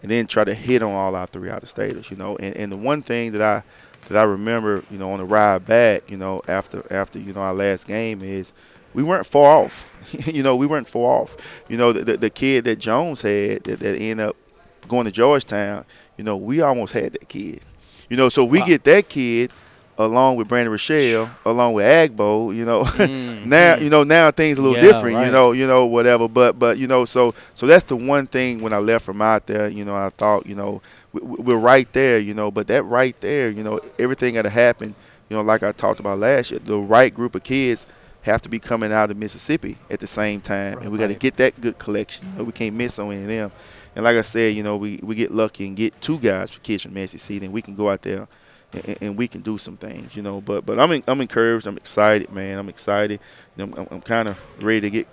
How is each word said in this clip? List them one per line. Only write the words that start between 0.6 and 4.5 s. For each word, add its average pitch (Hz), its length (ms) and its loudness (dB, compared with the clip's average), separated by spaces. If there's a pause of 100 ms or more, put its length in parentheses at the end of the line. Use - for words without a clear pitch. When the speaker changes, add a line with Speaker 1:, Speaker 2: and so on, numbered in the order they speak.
Speaker 1:
on 107 100 -4
all 95 220 -4
our 90 140 -8
three 92 200 -14
out-of-staters, - 600 -10
you 101 60 -14
know. 98 220 -10
And, 98 180 -10
and 101 160 -10
the 95 40 -12
one 135 260 -4
thing 117 300 -6
that 104 100 -2
I, 104 200 0 (460)
that 101 100 0
I 107 60 6
remember, 107 680 -2